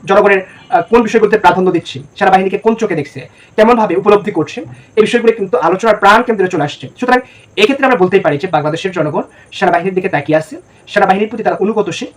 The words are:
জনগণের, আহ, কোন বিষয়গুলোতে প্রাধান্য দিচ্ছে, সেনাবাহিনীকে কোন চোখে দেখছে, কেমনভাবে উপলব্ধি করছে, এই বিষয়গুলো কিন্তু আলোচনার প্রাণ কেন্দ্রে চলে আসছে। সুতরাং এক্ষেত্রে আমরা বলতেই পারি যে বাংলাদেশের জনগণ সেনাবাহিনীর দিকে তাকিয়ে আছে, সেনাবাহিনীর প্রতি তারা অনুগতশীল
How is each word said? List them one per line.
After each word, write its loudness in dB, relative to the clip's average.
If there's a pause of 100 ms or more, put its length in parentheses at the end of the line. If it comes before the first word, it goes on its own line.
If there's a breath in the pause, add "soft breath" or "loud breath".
জনগণের, 4 (280 loud breath)
আহ, 2
কোন 2
বিষয়গুলোতে 2
প্রাধান্য 2
দিচ্ছে, -6 (180)
সেনাবাহিনীকে 2
কোন 0
চোখে -2
দেখছে, -8 (360 soft breath)
কেমনভাবে 4
উপলব্ধি 2
করছে, -4 (360 loud breath)
এই 2
বিষয়গুলো 2
কিন্তু -4
আলোচনার 0
প্রাণ 6
কেন্দ্রে -2
চলে -2
আসছে। -8 (140)
সুতরাং 2 (380 loud breath)
এক্ষেত্রে 2
আমরা 2
বলতেই 2
পারি 0
যে -6
বাংলাদেশের -2
জনগণ -4 (280 soft breath)
সেনাবাহিনীর 0
দিকে -2
তাকিয়ে -2
আছে, -14 (320 soft breath)
সেনাবাহিনীর 0
প্রতি -8
তারা -2
অনুগতশীল -4